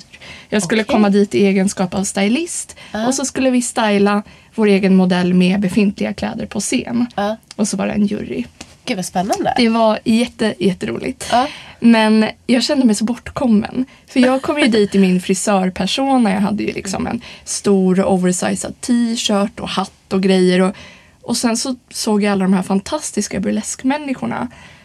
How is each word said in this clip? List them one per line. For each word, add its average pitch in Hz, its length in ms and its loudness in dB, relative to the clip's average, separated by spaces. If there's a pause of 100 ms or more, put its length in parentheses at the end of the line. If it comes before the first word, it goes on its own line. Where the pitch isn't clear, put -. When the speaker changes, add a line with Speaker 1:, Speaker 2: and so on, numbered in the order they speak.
(500)
Speaker 1:
Jag 208 140 0
skulle 220 180 0
Speaker 2:
Okej. 247 120 -4
Speaker 1:
komma 214 160 4
dit 202 260 2
i 208 100 4
egenskap 190 480 0
av 190 100 -2
stylist. 226 720 -4 (160)
Speaker 2:
Ja. 220 160 -4
Speaker 1:
Och 262 80 0
så 277 100 -4
skulle 262 240 -2
vi 247 120 2
styla 208 600 0 (320)
vår 214 120 2
egen 190 280 4
modell 180 380 2
med 185 260 4
befintliga 202 540 0
kläder 220 320 -8
på 208 140 -8
scen. 240 460 -2 (100)
Speaker 2:
Ja. 202 220 -4 (180)
Speaker 1:
Och 208 120 -2
så 190 100 -4
var 196 100 -2
det 208 60 -4
en 208 120 0
jury. 208 380 -4 (420)
Speaker 2:
Gud, 233 120 -4
vad 180 80 -6
spännande. 240 520 -2
Speaker 1:
Det 233 120 2
var 226 340 2
jätte-, 226 560 0
jätteroligt. - 720 -4
Speaker 2:
Ja. 254 160 2 (320)
Speaker 1:
Men 220 460 4 (220)
jag 240 160 2
kände 277 220 2
mig 214 100 4
så 220 80 -4
bortkommen. 240 840 -2 (220)
För - 120 -2
jag 254 220 4
kom 294 180 -2
ju 294 80 2
Speaker 2:
<laughs> - 0 -
Speaker 1:
dit 208 280 2
i 196 40 4
min 185 220 4
frisörpersona. 196 1120 0
Jag 196 80 0
hade 208 220 -2
ju - 80 -4
liksom - 360 -6
en - 140 -6 (240)
stor 190 600 2
oversized 190 760 -2
t-shirt 233 800 0
och 185 100 -8
hatt - 440 -6
och 190 100 0
grejer. 185 380 4
Och, 190 140 0 (460)
och 240 160 -4
sen 233 200 0
så 262 180 -4 (140)
såg 208 340 -2
jag 208 80 2
alla 190 140 0
de 185 80 4
här 208 100 2
fantastiska 208 760 -4
burleskmänniskorna. 247 1080 -4 (380)